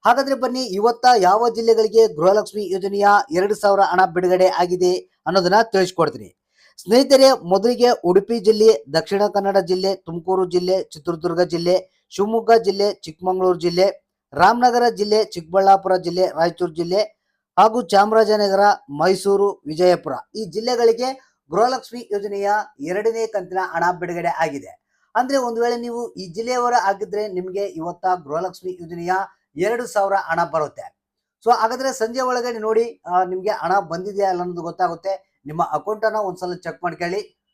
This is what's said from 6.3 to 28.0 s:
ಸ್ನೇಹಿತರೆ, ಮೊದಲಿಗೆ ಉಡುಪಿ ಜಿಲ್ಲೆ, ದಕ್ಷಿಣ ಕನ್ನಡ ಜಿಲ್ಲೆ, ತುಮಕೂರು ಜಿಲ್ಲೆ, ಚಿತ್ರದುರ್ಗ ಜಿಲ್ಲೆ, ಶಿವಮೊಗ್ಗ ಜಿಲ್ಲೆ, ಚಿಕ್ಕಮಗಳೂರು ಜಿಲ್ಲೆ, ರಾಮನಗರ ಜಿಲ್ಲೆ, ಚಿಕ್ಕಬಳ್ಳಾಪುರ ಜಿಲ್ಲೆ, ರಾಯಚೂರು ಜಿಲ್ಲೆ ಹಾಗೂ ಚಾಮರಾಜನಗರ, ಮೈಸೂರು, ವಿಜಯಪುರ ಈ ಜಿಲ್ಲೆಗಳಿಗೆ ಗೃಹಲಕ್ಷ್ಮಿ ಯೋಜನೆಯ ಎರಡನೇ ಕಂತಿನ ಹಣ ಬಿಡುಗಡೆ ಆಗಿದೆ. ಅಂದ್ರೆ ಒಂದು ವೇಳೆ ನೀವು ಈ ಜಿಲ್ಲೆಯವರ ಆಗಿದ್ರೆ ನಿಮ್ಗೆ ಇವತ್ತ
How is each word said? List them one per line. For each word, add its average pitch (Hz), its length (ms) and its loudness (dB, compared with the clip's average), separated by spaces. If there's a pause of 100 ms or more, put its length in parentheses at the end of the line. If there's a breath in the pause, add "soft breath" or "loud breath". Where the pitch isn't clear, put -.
ಸ್ನೇಹಿತರೆ, 262 680 4
ಮೊದಲಿಗೆ 208 460 2 (140)
ಉಡುಪಿ 196 360 2
ಜಿಲ್ಲೆ, 214 540 4
ದಕ್ಷಿಣ 196 340 0
ಕನ್ನಡ 196 300 0
ಜಿಲ್ಲೆ, 185 380 0
ತುಮಕೂರು 180 540 -4
ಜಿಲ್ಲೆ, 180 340 0
ಚಿತ್ರದುರ್ಗ 165 580 -4
ಜಿಲ್ಲೆ, 170 680 -2
ಶಿವಮೊಗ್ಗ 220 420 -2 (120)
ಜಿಲ್ಲೆ, 202 300 0
ಚಿಕ್ಕಮಗಳೂರು 185 680 -2
ಜಿಲ್ಲೆ, 175 460 0 (280)
ರಾಮನಗರ 240 560 4
ಜಿಲ್ಲೆ, 208 360 0
ಚಿಕ್ಕಬಳ್ಳಾಪುರ 190 680 2
ಜಿಲ್ಲೆ, 180 320 -2
ರಾಯಚೂರು 170 460 -2
ಜಿಲ್ಲೆ 175 280 -2 (580)
ಹಾಗೂ 220 220 4
ಚಾಮರಾಜನಗರ, 208 800 2 (300)
ಮೈಸೂರು, 190 760 0
ವಿಜಯಪುರ 165 480 0 (220)
ಈ 214 100 -8
ಜಿಲ್ಲೆಗಳಿಗೆ 240 880 -2 (180)
ಗೃಹಲಕ್ಷ್ಮಿ 240 600 -2
ಯೋಜನೆಯ 202 400 -4 (280)
ಎರಡನೇ 214 480 -2
ಕಂತಿನ 185 340 -6
ಹಣ 170 220 -4 (160)
ಬಿಡುಗಡೆ 175 280 -6
ಆಗಿದೆ. 151 560 -4 (320)
ಅಂದ್ರೆ 262 220 0
ಒಂದು 233 240 -2
ವೇಳೆ 240 160 0
ನೀವು 240 360 -8
ಈ 185 140 -14
ಜಿಲ್ಲೆಯವರ 240 540 -2
ಆಗಿದ್ರೆ 196 460 -4
ನಿಮ್ಗೆ 185 380 -6
ಇವತ್ತ 165 400 -10 (180)